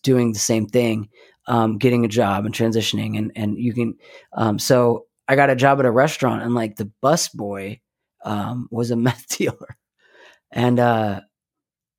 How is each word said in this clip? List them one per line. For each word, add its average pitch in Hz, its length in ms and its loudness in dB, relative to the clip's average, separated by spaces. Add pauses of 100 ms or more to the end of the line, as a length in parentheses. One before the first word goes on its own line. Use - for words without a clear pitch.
doing 123 300 2
the 104 60 -6
same 110 280 0
thing, 113 420 0 (380)
um, 113 320 0
getting 120 260 2
a 113 40 0
job 101 360 0
and 113 100 -6
transitioning. 110 600 -2
And, 107 180 -4
and 104 240 -4
you 117 140 -2
can, 117 240 -4 (380)
um, 107 240 0
so 120 480 2 (200)
I 135 100 2
got 139 140 4
a 131 60 2
job 139 240 4
at 127 60 2
a 123 40 4
restaurant 120 520 0
and, 117 120 -2
like, 113 220 -4
the 104 140 -8 (100)
bus 156 280 0
boy, 101 520 -10 (440)
um, 110 460 -6
was 117 200 -4
a 120 60 0
<laughs> 117 100 2
meth - 220 -4
dealer. - 500 -6 (720)
And, 123 280 0
uh, 110 440 0 (760)